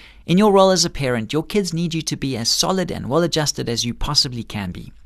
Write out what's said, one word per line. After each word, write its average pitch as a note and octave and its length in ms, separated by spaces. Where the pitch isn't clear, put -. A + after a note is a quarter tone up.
In F3 140
your G#3+ 120
role F#3+ 200
as F3+ 120
a E3+ 60
parent, B2 420
your D#3 120
kids F3+ 320
need E3 180
you D#3+ 80
to D3+ 140
be C3 200
as A2+ 140
solid F3+ 400
and - 180
well-adjusted D3+ 640
as A2+ 160
you A#2 80
possibly C3 480
can G2+ 300
be. A#1 200